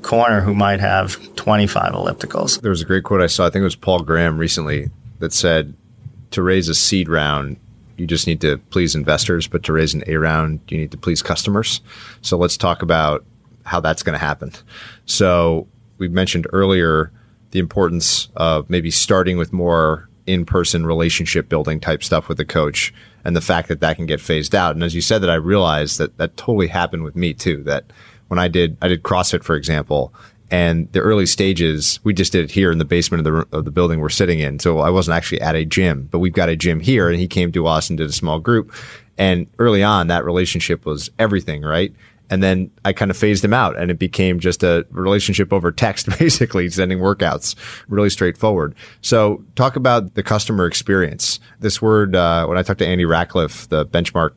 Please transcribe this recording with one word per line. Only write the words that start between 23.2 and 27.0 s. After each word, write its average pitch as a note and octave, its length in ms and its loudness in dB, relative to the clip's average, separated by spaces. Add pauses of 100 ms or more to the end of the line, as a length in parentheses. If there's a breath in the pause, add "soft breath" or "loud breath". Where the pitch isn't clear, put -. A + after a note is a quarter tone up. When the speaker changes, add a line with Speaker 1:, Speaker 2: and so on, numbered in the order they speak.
Speaker 2:
and E2+ 120 0
the E2 40 2
fact E2 280 0
that D#2+ 120 -4
that D#2+ 160 0
can E2+ 100 -6
get D2+ 140 -4
phased D#2 340 -2
out. F2 200 2
And E2 80 -4
as E2 140 -2
you E2+ 40 -2
said G#2+ 200 2
that, F2+ 100 2
I E2+ 40 4
realized D#2+ 640 0
that - 200 -2
that - 180 -4
totally G#2 300 0
happened E2+ 380 -2